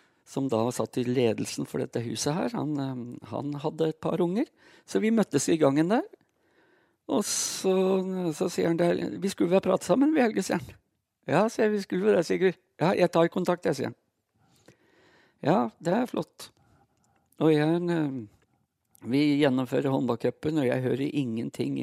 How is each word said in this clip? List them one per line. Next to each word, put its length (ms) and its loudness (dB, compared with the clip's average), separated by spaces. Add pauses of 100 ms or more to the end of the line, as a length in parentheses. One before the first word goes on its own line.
(240)
som 240 -4
da 240 2
satt 240 -6
i 80 0
ledelsen 640 0
for 160 -4
dette 160 -6
huset 320 -4
her, 240 -4
han, 240 -4
eh, 480 -10
han 320 -6
hadde 320 -2
et 80 -16
par 240 0
unger. 240 -2 (400)
Så 160 -2
vi 80 2
møttes 400 0
i 80 2
gangen 320 4
der. 160 0 (1040)
Og 160 0
så, 1040 0
så 160 -2
sier 240 0
han 80 0
der, 400 0
«Vi 80 -2
skulle 240 0
vel 160 4
prate 160 2
sammen, 300 4
vi, 100 4
Helge», 220 0
sier 180 -2
han. 120 -18 (520)
«Ja», 240 4
sier 160 2
jeg, 80 0
«vi 80 -2
skulle 220 -2
vel 100 6
det, 100 4
Sigurd.» 300 2 (240)
«Ja, 160 4
jeg 160 4
tar 180 6
kontakt, 380 -2
jeg», 80 0
sier 140 -4
han. 60 -12 (1500)
«Ja, 140 4 (200)
det 160 -2
er 160 0
flott.» 380 -10 (920)
Og 140 4
jeg, 300 2 (100)
eh, 240 -4 (960)
vi 100 2 (180)
gjennomfører 540 2
håndballcupen, 720 -2
og 40 2
jeg 160 0
hører 240 -2
ingenting 760 -4